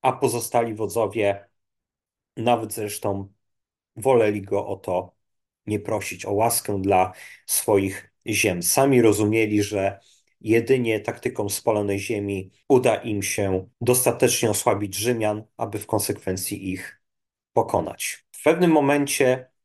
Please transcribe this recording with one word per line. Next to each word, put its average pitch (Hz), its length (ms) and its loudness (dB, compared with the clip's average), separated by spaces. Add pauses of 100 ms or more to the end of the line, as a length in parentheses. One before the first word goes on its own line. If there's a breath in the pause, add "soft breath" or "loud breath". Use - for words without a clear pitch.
a 131 100 2
pozostali 117 600 0
wodzowie 104 720 -2 (880)
nawet 113 360 0
zresztą 101 600 -6 (640)
woleli 107 460 2
go 98 240 -4
o 98 100 -8
to 92 400 -6 (500)
nie 107 140 -2
prosić, - 460 -6
o 101 60 -4
łaskę 104 500 0
dla 92 300 2 (340 loud breath)
swoich 98 680 0 (140)
ziem. 101 360 0
Sami 135 400 4
rozumieli, 107 600 2
że 98 380 -4 (400 soft breath)
jedynie 113 600 2
taktyką 110 480 -6
spalonej 104 520 0
ziemi 101 500 -6 (180 soft breath)
uda 127 280 4
im 104 260 -4
się 95 460 -2 (120)
dostatecznie 120 680 2
osłabić 101 440 -2
Rzymian, 107 500 -2 (120)
aby 107 220 -8
w 101 80 -10
konsekwencji 95 840 -4
ich - 300 -12 (500)
pokonać. - 800 -4
W - 100 -20
pewnym 170 280 4
momencie 139 800 2 (140)